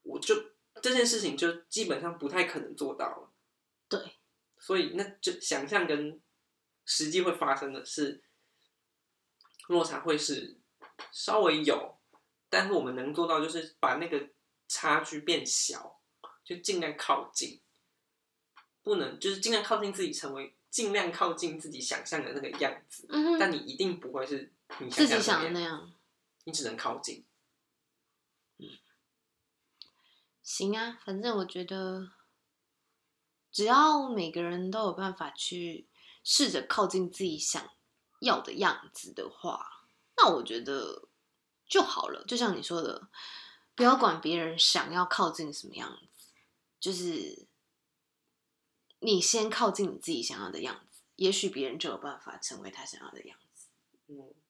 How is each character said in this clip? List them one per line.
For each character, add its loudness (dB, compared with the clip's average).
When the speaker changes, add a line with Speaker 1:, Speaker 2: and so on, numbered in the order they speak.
Speaker 1:
我 -8
就， 2
这 2
件 6
事 2
情 -2
就 2
基 -4
本 -2
上 -6
不 -6
太 2
可 -6
能 -10
做 -4
到 -4
了。 -10
Speaker 2:
对。 -4
Speaker 1:
所 0
以 2
那 0
就 -2
想 -2
象 2
跟 -2
实 -2
际 4
会 2
发 2
生 -6
的 -12
是 -2
落 4
差 -4
会 2
是 -4
稍 2
微 6
有， 2
但 4
是 2
我 4
们 -4
能 -4
做 2
到 4
就 0
是 -6
把 4
那 -4
个 -2
差 2
距 -8
变 2
小， -2
就 -8
尽 0
量 -4
靠 0
近， -6
不 0
能， -2
就 0
是 -2
尽 0
量 2
靠 2
近 -2
自 -4
己， 0
成 -8
为， -10
尽 0
量 0
靠 0
近 -4
自 -12
己 -12
想 -4
象 -4
的 -8
那 -6
个 -6
样 0
子。 -16
Speaker 2:
嗯 2
哼。 4
Speaker 1:
但 6
你 0
一 -8
定 0
不 -10
会 -2
是 -6
你 -8
想 6
象 -
的 -
那 -
样。 -
Speaker 2:
自 -
己 4
想 4
的 -2
那 -2
样。 -6
Speaker 1:
你 -10
只 -4
能 -4
靠 -4
近。 -10
Speaker 2:
嗯。 -18
行 -2
啊， -6
反 -6
正 0
我 0
觉 -8
得 -8
只 0
要 8
每 0
个 -2
人 -2
都 -2
有 0
办 -4
法 -8
去 -8
试 4
着 0
靠 2
近 0
自 -4
己 -2
想 -4
要 2
的 -10
样 0
子 -14
的 -8
话， -10
那 10
我 -2
觉 -6
得 -6
就 4
好 0
了。 -8
就 -2
像 2
你 -6
说 -4
的， -6
不 0
要 10
管 4
别 0
人 -2
想 4
要 2
靠 2
近 -6
什 -12
么 -18
样 -10
子， -20
就 -2
是 -6
你 4
先 4
靠 4
近 0
你 -10
自 -6
己 0
想 -6
要 -6
的 -8
样 -8
子， -20
也 4
许 0
别 -4
人 -8
就 -4
有 -6
办 -10
法 -16
成 -10
为 -12
他 -14
想 -14
要 -16
的 -16
样 -20
子。 -20
Speaker 1:
嗯。 -20